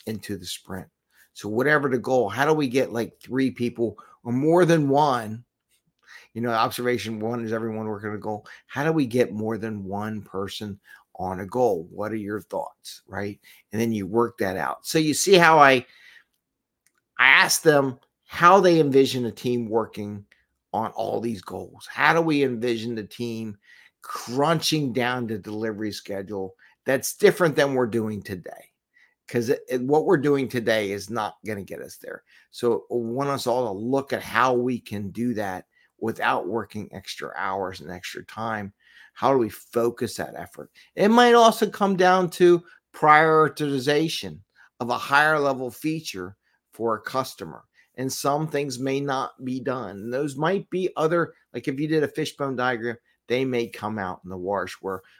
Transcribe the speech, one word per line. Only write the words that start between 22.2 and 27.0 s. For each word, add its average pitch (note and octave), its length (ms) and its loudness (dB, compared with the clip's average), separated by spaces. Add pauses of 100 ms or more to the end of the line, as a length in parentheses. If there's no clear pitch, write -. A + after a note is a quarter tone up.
we D3+ 220 2
envision A#2+ 500 -2
the A2 100 -6
team A2+ 540 -8 (460)
crunching C#3+ 880 -2
down B2 320 -2
the G#2+ 140 -6
delivery G#2+ 520 -6
schedule G2 640 -8 (300)
that's - 300 -2